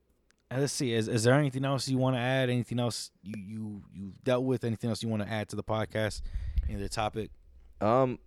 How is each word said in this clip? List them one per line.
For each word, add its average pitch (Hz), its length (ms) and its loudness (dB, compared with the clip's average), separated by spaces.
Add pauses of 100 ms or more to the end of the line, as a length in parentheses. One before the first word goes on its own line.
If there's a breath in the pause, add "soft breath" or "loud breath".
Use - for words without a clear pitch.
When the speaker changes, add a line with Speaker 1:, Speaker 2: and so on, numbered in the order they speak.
(500)
Speaker 1:
let's 131 220 0
see. 127 200 0
Is, 110 160 2
is 110 160 2
there 123 100 8
anything 139 300 2
else 135 240 -2
you 131 100 2
wanna 131 200 2
add? 131 300 2
Anything 123 320 0
else - 300 -2 (120)
you, 101 140 -10
you, 104 460 -10 (100)
you 95 200 -12 (120)
dealt 127 200 4
with? 127 200 0
Anything 117 260 -2
else 107 120 -2
you 117 60 -2
wanna 107 180 0
add 107 240 -2
to 107 60 -6
the 101 80 -4
podcast? 110 580 -2 (440 loud breath)
Any 110 100 -4
other 101 120 -4
topic? 107 420 -2 (500)
Speaker 2:
Um, 120 460 4